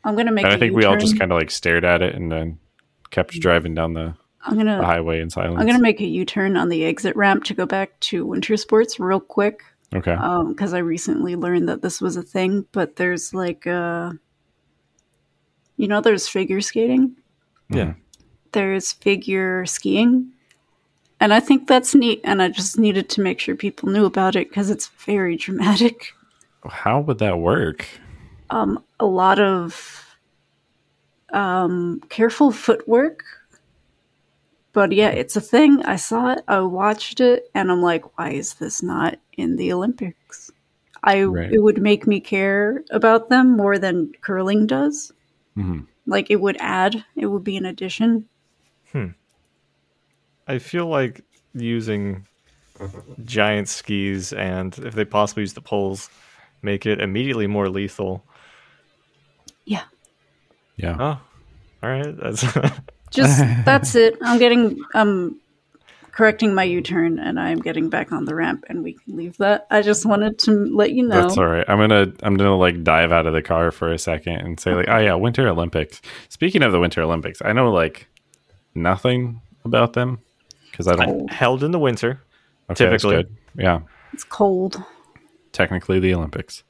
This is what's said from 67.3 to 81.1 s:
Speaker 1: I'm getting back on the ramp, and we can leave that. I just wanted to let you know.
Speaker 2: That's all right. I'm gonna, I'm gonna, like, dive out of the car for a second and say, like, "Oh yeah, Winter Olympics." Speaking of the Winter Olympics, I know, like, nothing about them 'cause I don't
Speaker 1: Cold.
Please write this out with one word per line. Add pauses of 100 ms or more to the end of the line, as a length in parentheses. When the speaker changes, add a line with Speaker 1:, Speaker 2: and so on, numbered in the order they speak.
Speaker 1:
I'm
getting
back
on
the
ramp,
and
we
can
leave
that.
I
just
wanted
to (240)
let
you
know.
Speaker 2:
That's
all
right.
I'm
gonna, (100)
I'm
gonna,
like,
dive
out
of
the
car
for
a
second
and
say,
like,
"Oh
yeah,
Winter
Olympics." (260)
Speaking
of
the
Winter
Olympics,
I
know,
like, (640)
nothing (240)
about
them (540)
'cause
I
don't
Speaker 1:
Cold.